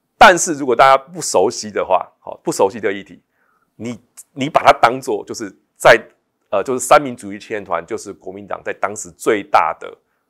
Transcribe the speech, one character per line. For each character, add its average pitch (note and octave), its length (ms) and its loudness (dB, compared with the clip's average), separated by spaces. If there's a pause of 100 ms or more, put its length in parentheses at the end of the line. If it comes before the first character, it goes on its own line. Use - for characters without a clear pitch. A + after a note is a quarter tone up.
(180)
但 G3+ 180 6
是 E3 180 -4
如 C#3 120 -6
果 A#2+ 100 2
大 C#3 80 4
家 C3+ 140 6
不 E3+ 240 -10
熟 F#2+ 260 2
悉 G#2+ 220 -8
的 G2 120 -4
话， F2+ 240 0 (140)
哈， - 220 -16
不 E3 100 -4
熟 G2+ 160 2
悉 A2 100 -6
的 G2+ 140 -2
议 G2 100 -8
题， F2 200 -20 (540)
你， A#2+ 220 -12 (340)
你 C#3 180 -6
把 - 120 0
它 B2+ 80 6
当 C3 300 2
作 G#2+ 240 -6
就 - 80 -12
是 G#2 180 -10 (260)
在， B2 220 6 (520)
呃， G2 120 0
就 C3 120 -2
是 B2+ 60 -4
三 D3+ 200 4
民 B2+ 160 -8
主 G2 160 -14
义 G#2 60 -14
青 G#2+ 180 -10
年 G2+ 80 -8
团 E2+ 220 -4
就 A2+ 100 -8
是 G2+ 160 -12
国 - 180 -16
民 G2 160 -16
党 F2+ 160 -10
在 G#2+ 120 -8
当 G2 200 -6
时 F2+ 180 -14
最 G#2+ 300 -2
大 E2 380 2
的 - 160 -16 (340)